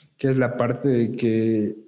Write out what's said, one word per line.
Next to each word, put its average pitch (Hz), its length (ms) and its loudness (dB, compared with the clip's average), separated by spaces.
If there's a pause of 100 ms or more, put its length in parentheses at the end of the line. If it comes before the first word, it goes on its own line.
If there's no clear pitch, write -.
(160)
que 135 120 0
es 131 100 2
la 123 180 0
parte 123 320 -2
de 120 240 2
que 110 640 0 (120)